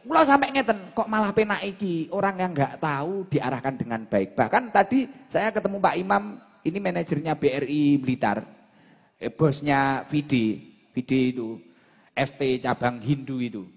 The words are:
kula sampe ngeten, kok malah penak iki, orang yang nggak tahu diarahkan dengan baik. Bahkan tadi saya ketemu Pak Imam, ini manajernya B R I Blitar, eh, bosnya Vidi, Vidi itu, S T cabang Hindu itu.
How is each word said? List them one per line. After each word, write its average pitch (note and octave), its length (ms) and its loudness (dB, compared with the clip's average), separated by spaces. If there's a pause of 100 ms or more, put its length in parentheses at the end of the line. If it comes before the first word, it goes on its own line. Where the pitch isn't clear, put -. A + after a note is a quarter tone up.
kula D#4+ 240 4
sampe C#4 240 4
ngeten, A3+ 480 -2
kok A3 140 -2
malah G#3+ 240 0
penak G#3 260 2
iki, F#3+ 480 -4
orang G3 320 -2
yang F#3 160 0
nggak C3 240 0
tahu D#3+ 480 -4
diarahkan C3 480 -2
dengan A2+ 320 -4
baik. F#2+ 240 0
Bahkan G#3+ 400 0
tadi A#3+ 320 2 (240)
saya G#3 240 0
ketemu G3 240 -2
Pak F#3 240 2
Imam, G3+ 400 -2 (240)
ini F3+ 160 -2
manajernya D#3+ 560 -2
B C#3+ 160 2
R C#3 160 -2
I C#3+ 320 4
Blitar, A#2+ 400 0 (800)
eh, A#2 80 -6
bosnya C#3 800 2
Vidi, C3 480 2 (320)
Vidi B2+ 480 0
itu, A2+ 240 -8 (560)
S C3+ 220 -2
T C3 260 0
cabang B2 400 -2
Hindu C3 400 -2
itu. G#2 320 -8